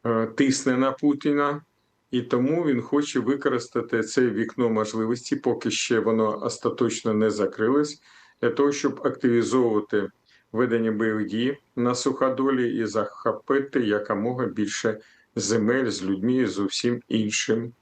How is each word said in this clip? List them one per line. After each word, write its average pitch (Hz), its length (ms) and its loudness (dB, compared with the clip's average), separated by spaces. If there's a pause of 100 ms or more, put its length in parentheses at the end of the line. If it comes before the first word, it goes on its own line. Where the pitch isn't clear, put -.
е, 113 220 2
тисне 131 500 2
на 131 140 2
Путіна, 147 680 0 (500)
і 123 100 0
тому 135 420 0
він 131 180 0
хоче 143 380 0
використати 120 840 -2
це 123 260 2
вікно 110 400 0
можливості, 113 680 -2
поки 120 360 -2
ще - 280 0
воно 110 440 0
остаточно 117 720 -2
не 107 180 2
закрилось, 117 680 0 (400)
для 120 80 2
того, 143 220 2
щоб - 320 -2
активізовувати 113 1040 2 (420)
ведення 113 400 0
бойових 107 360 0
дій 120 300 -2 (180)
на 123 200 0
суходолі 131 840 0
і 113 80 0
захопити 117 920 -2
якомога 107 680 0
більше 107 540 -2 (360)
земель 113 540 2
з 95 140 -4
людьми 98 300 0
і 127 120 2
з 98 140 -4
усім 120 480 -2
іншим. 110 760 -2